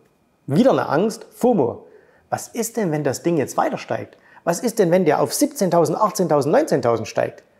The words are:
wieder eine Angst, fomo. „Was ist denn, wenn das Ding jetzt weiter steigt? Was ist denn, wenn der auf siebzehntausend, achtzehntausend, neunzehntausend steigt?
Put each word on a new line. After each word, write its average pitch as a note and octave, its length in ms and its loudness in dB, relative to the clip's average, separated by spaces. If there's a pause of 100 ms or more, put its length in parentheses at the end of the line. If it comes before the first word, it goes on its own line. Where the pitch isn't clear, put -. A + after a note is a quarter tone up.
(460)
wieder G3 260 4
eine C3+ 160 0
Angst, G3+ 420 -2
fomo. A3 560 0 (440)
„Was - 180 -6
ist - 280 -6
denn, G3 160 -2
wenn D3+ 120 -2
das C3 180 -4
Ding E3+ 160 0
jetzt A#2+ 180 -4
weiter B3+ 220 -2
steigt? - 400 -10 (260)
Was E3+ 160 -2
ist A#3 180 -4
denn, F3+ 120 4
wenn F3+ 140 2
der D3+ 160 2
auf C#3+ 140 -2
siebzehntausend, E3+ 640 0
achtzehntausend, D#3 540 0
neunzehntausend B2+ 560 2
steigt? - 340 -4 (180)